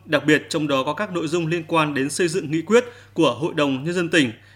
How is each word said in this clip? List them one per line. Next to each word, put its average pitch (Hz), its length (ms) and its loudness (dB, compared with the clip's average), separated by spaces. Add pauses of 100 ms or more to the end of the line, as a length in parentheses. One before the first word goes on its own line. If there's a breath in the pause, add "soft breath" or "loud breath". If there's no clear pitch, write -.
đặc 143 200 0
biệt 147 240 4
trong 156 180 -2
đó 135 160 2
có 147 100 -4
các 208 180 -6
nội 170 160 -4
dung 165 200 -2
liên 165 200 -4
quan 156 260 0
đến 135 160 -2
xây 180 180 0
dựng 156 240 -4
nghị 160 100 -2
quyết 226 240 4 (280 loud breath)
của 143 200 4
Hội 143 200 -4
đồng 139 300 0
Nhân 170 100 -4
dân 175 160 -2
tỉnh, 147 220 2 (240 soft breath)